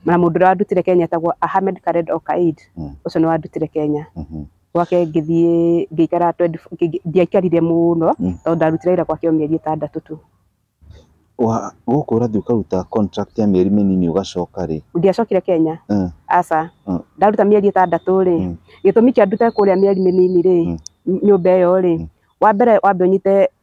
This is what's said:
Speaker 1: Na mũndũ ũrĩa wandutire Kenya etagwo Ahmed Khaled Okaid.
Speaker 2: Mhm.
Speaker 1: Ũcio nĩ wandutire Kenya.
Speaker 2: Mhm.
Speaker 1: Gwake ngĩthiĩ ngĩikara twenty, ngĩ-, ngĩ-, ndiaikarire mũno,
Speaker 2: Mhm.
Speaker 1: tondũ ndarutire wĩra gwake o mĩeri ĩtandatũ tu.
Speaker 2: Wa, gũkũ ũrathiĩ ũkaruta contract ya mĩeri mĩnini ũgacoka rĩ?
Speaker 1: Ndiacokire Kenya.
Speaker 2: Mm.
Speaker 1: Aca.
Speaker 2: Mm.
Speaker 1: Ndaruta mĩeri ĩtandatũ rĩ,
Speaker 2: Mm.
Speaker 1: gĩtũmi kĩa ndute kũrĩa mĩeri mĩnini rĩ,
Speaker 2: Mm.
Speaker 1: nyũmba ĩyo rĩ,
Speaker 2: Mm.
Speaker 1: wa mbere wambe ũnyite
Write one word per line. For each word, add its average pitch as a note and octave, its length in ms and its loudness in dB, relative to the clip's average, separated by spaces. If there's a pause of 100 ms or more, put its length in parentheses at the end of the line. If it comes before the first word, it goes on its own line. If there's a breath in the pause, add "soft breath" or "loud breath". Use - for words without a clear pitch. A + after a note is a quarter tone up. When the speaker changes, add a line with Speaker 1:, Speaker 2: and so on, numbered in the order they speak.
Speaker 1:
Na E3+ 100 2
mũndũ E3+ 220 2
ũrĩa F3 100 4
wandutire F#3 340 0
Kenya F3+ 220 2
etagwo E3+ 360 -4
Ahmed F#3+ 400 -4
Khaled E3+ 300 -4
Okaid. E3 460 -2 (200)
Speaker 2:
Mhm. D#2 120 -10 (160)
Speaker 1:
Ũcio E3 160 -4
nĩ E3 60 2
wandutire D#3+ 400 -2
Kenya. D3+ 400 -4 (100)
Speaker 2:
Mhm. D#2 260 -12 (320)
Speaker 1:
Gwake F3 300 0
ngĩthiĩ E3+ 920 0
ngĩikara E3+ 380 0
twenty, E3+ 260 -2
ngĩ-, - 320 -6
ngĩ-, E3 140 -8
ndiaikarire E3+ 560 0
mũno, E3+ 580 0
Speaker 2:
Mhm. F3+ 140 -4 (120)
Speaker 1:
tondũ E3 120 0
ndarutire D#3+ 400 0
wĩra E3 100 -2
gwake D#3+ 220 -4
o D#3+ 40 0
mĩeri D#3 260 -2
ĩtandatũ D#3 420 -8
tu. D#3 180 -18 (1200 soft breath)
Speaker 2:
Wa, A2 340 -2 (140)
gũkũ C#3 320 -2
ũrathiĩ A2+ 220 -2
ũkaruta F#2+ 440 -2
contract - 540 -4
ya G#2+ 80 0
mĩeri F#2+ 240 2
mĩnini F#2+ 400 0
ũgacoka F2+ 560 -6
rĩ? D#2 160 -6 (120)
Speaker 1:
Ndiacokire F#3+ 460 0
Kenya. D#3+ 380 -2 (100)
Speaker 2:
Mm. F2+ 220 -2 (160)
Speaker 1:
Aca. E3+ 440 -2 (160)
Speaker 2:
Mm. F2+ 140 -4 (160)
Speaker 1:
Ndaruta G#3 280 2
mĩeri G3+ 260 2
ĩtandatũ F#3 440 0 (100)
rĩ, F3+ 160 0
Speaker 2:
Mm. F2 160 -6 (280 soft breath)
Speaker 1:
gĩtũmi A3+ 280 4
kĩa B3 140 4
ndute A3 220 0
kũrĩa G3 320 2
mĩeri G3 220 2
mĩnini F#3 400 2
rĩ, F3+ 220 2 (420)
Speaker 2:
Mm. F3+ 160 -2
Speaker 1:
nyũmba F#3+ 280 2
ĩyo F#3 300 2
rĩ, F3 180 0
Speaker 2:
Mm. E3 80 -8 (340)
Speaker 1:
wa G#3+ 120 4
mbere A3 300 2
wambe F#3 220 2
ũnyite F#3+ 420 2 (160)